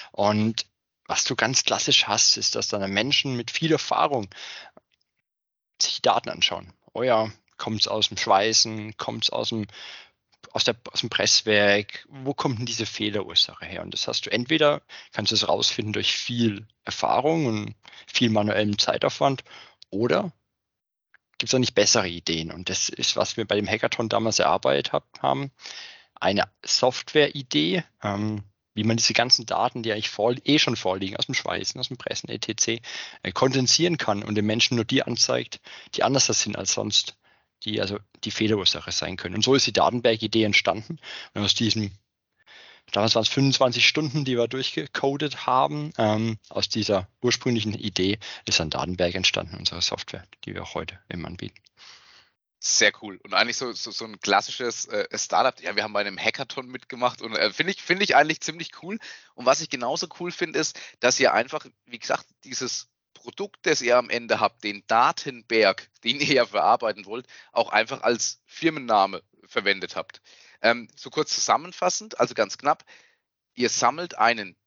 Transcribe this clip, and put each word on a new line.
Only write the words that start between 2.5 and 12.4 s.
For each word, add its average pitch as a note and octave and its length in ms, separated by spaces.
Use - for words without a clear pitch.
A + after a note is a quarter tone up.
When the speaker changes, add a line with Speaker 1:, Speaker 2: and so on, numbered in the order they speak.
Speaker 1:
dass A2 100
dann G2 240
Menschen B2 460
mit A#2 160
viel D#3+ 180
Erfahrung C#3+ 580
sich - 140
die - 80
Daten - 260
anschauen. F2+ 440
Oh A#2 120
ja, A2 260
kommt's A2 300
aus G#2+ 220
dem G2+ 80
Schweißen, A2 800
kommt's - 340
aus A#2 200
dem, A2 180
aus - 120
der, A#2 100
aus - 100
dem A#2 100
Presswerk, G#2 960
wo C3+ 260
kommt B2+ 240